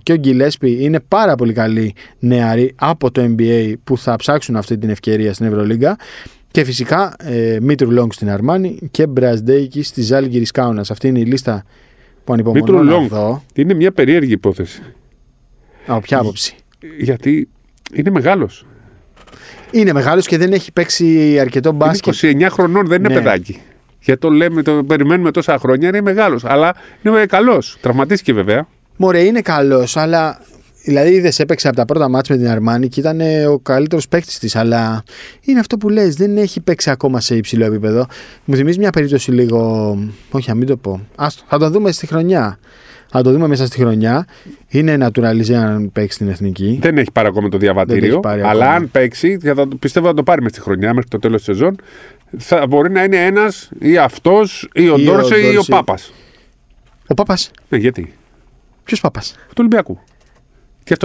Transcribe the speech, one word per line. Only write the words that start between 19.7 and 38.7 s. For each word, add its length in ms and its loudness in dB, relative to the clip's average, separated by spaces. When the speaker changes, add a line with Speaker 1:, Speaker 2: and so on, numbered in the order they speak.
Speaker 1:
Είναι 200 4
μεγάλος 340 2
και 120 0
δεν 140 0
έχει 200 -2
παίξει 680 2
αρκετό 280 0
Speaker 2:
Είναι 100 0
Speaker 1:
μπάσκετ. 180 2
Speaker 2:
είκοσι 220 0
εννιά 220 2
χρονών, 360 2
δεν 120 2
είναι 100 0
Speaker 1:
Ναι. 60 0
Speaker 2:
παιδάκι. 460 0
Γιατί 200 0
το 100 0
λέμε, 320 2
το 220 0
περιμένουμε 460 2
τόσα 280 0
χρόνια, 300 2
είναι 120 -2
μεγάλος. 440 0
Αλλά 300 0
είναι 240 2
καλός. 540 0
Τραυματίστηκε 520 0
βέβαια. 340 0
Speaker 1:
Μωρέ, 240 2
είναι 200 2
καλός, 560 0
αλλά, 440 -2
δηλαδή, 300 2
είδες, 240 2
έπαιξε 300 -2
από 80 -2
τα 80 2
πρώτα 240 0
μάτς 200 -2
με 80 0
την 120 0
Αρμάνι 400 0
και 120 -8
ήταν, 200 -2
ε, 260 0
ο 120 2
καλύτερος 500 -2
παίκτης 300 -4
της, 180 -6
αλλά 460 0
είναι 200 0
αυτό 160 -4
που 120 -2
λες, 260 2
δεν 220 0
έχει 240 -2
παίξει 300 -2
ακόμα 300 0
σε 160 -2
υψηλό 280 0
επίπεδο. 420 0
Μου 120 -2
θυμίζει 220 0